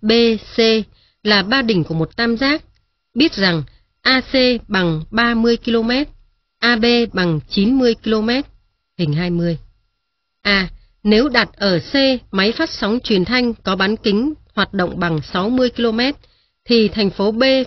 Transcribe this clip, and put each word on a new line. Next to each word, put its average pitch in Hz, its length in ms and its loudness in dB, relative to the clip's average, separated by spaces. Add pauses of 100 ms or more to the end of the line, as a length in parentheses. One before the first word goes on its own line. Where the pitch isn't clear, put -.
B, 214 100 2 (440)
C - 40 2 (640)
là 208 200 2
ba 247 200 -2
đỉnh 214 220 0
của 165 100 -6
một 160 220 -4
tam 233 200 -2
giác. 277 280 -2 (500)
Biết 285 200 2
rằng 180 280 0 (400)
A 262 180 2
C - 140 -6 (340)
bằng 175 420 0
ba 233 240 0
mươi 226 220 2
ki-lô-mét, 233 520 -2 (500)
A 240 180 0
B 220 80 0 (280)
bằng 170 360 0
chín 226 300 0
mươi 240 240 2
ki-lô-mét, 220 440 -2 (520)
hình 156 140 0
hai 175 180 -2
mươi. 170 280 -2 (840)
A. 196 260 0 (340)
Nếu 214 260 4
đặt 240 240 -2
ở 190 260 0
C - 160 -8 (360)
máy 196 220 0
phát 320 180 -4
sóng 226 300 -2
truyền 190 240 0
thanh 240 300 -2
có 190 220 -4
bán 196 200 0
kính 226 380 0 (200)
hoạt 196 200 -4
động 190 240 -4
bằng 170 240 -2
sáu 190 280 -4
mươi 254 200 0
ki-lô-mét, 240 460 -2 (480)
thì 226 240 4
thành 202 220 -2
phố 202 220 -2
B 226 100 0 (240)